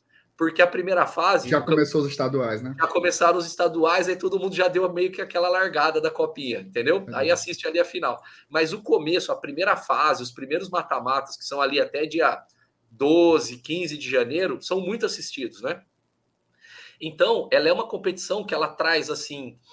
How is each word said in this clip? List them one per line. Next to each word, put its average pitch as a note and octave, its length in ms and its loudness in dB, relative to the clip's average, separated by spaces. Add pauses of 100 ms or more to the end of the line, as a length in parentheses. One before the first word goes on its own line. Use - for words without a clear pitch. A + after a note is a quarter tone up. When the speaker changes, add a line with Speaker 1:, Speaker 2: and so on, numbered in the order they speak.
(380)
Speaker 1:
Porque D#3+ 220 0
a F3 60 10
primeira F3 400 0
fase E3+ 420 2
Speaker 2:
Já D3 140 4
começou D3+ 400 2
os C#3 60 -2
estaduais, B2+ 520 -2
né? C3 180 -8
Speaker 1:
Já E3 80 2
começaram F3 520 2
os E3+ 80 -4
estaduais, E3+ 600 2
aí F#3 100 0
todo F#3 220 -2
mundo F#3 160 -2
já F3+ 140 2
deu F3+ 240 2
meio F3+ 180 0
que F#3+ 120 -8
aquela F3+ 260 0
largada D#3+ 500 2
da D#3 120 0
Copinha, C#3+ 500 -4
entendeu? A#2 380 0
Speaker 2:
Uhum. A#2+ 180 -8
Speaker 1:
Aí C#3+ 140 0
assiste E3+ 360 -2
ali D#3+ 140 0
a E3+ 60 2
final. C#3+ 360 -4 (240)
Mas D#3 240 0
o G#3 120 -8
começo, E3 500 0
a C3+ 40 0
primeira E3+ 420 -2
fase, C3+ 440 0
os B2 80 -10
primeiros D3 380 -6
mata-matas, C3+ 680 -2
que - 80 -16
são C#3 120 -6
ali C#3 220 2
até C#3+ 240 -2
dia D3+ 340 0 (580)
doze, D#3 640 4
quinze D#3 400 -6
de C3 100 -12
janeiro, C3+ 540 -2
são F#3 180 -6
muito G3+ 240 -4
assistidos, - 580 -8
né? D#3+ 200 -8 (1200)
Então, F3 520 0
ela D3 160 4
é E3+ 40 4
uma A3 140 0
competição F#3+ 580 -6
que F3 100 -6
ela D3+ 140 -2
traz, D#3 420 -2
assim, C#3+ 480 -10 (140)